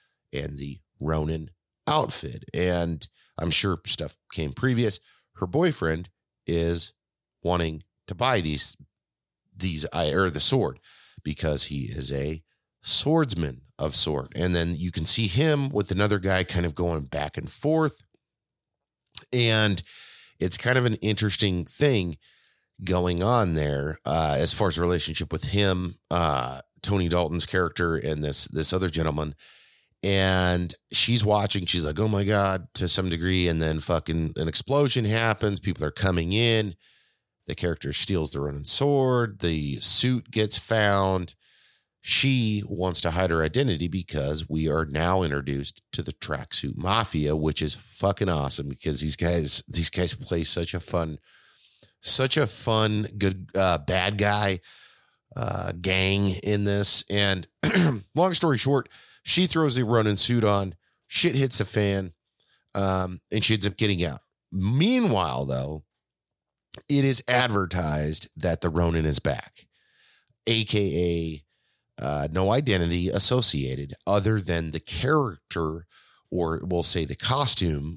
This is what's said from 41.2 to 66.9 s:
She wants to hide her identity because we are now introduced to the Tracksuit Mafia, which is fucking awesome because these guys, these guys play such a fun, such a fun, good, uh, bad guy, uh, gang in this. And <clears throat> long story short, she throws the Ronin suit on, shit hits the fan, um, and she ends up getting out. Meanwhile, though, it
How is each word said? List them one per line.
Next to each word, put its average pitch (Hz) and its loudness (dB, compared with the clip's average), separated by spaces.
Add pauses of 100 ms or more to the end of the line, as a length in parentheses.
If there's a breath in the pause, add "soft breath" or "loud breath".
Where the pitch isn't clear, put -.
She 117 2
wants 92 -2
to 85 0
hide 90 2
her 82 2
identity 85 0
because 78 -4
we 78 -2
are 80 0
now 82 0
introduced 69 -6 (100)
to - -2
the 71 -8
Tracksuit - -6
Mafia, 82 0
which 78 -2
is 76 -4
fucking - -2
awesome 71 -2
because 69 -6
these 78 -2
guys, 85 0
these - 0
guys 90 -2
play 87 -4
such 85 -2
a 92 -6
fun, 80 -4 (800 loud breath)
such - 2
a 147 2
fun, 107 0 (100)
good, 95 -2
uh, 92 4
bad 92 0
guy, 104 0 (760 loud breath)
uh, 92 -6
gang 95 2
in 101 -2
this. 101 2
And 98 0 (180)
<clears throat> 156 0
long 175 2
story 147 2
short, 135 0 (360 loud breath)
she 180 2
throws 151 2
the 123 0
Ronin 107 2
suit 120 2
on, 98 2 (320)
shit 170 2
hits 131 2
the 104 2
fan, 98 0 (640 soft breath)
um, 92 -2 (120)
and 107 0
she 110 4
ends 101 0
up 95 -4
getting 98 2
out. 73 -4 (320)
Meanwhile, 104 2
though, 67 -4 (1040)
it 139 4